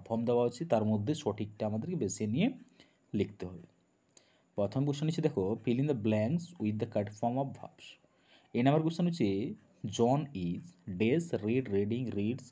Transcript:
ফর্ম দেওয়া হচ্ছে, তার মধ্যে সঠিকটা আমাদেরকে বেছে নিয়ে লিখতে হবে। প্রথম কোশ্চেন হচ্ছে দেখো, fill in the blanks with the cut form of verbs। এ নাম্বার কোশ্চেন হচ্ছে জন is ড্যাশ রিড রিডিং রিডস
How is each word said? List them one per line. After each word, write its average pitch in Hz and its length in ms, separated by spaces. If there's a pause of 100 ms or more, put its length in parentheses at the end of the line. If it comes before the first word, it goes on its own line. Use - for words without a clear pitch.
ফর্ম 113 200
দেওয়া 120 200
হচ্ছে, 120 200
তার 113 200
মধ্যে 107 300
সঠিকটা 107 520
আমাদেরকে 113 300
বেছে 110 300
নিয়ে 139 200 (680)
লিখতে 95 340
হবে। 90 200 (920)
প্রথম 104 260
কোশ্চেন 143 240
হচ্ছে 156 140
দেখো, 147 200 (140)
fill 120 240
in 147 120
the 120 140
blanks 113 380 (140)
with 107 200
the 113 160
cut 104 160
form 120 280
of 139 160
verbs। - 320 (680)
এ 117 80
নাম্বার 147 220
কোশ্চেন 170 220
হচ্ছে 170 220 (680)
জন 123 240 (240)
is 87 180 (360)
ড্যাশ 131 260 (180)
রিড 120 220 (120)
রিডিং 104 240 (100)
রিডস 104 420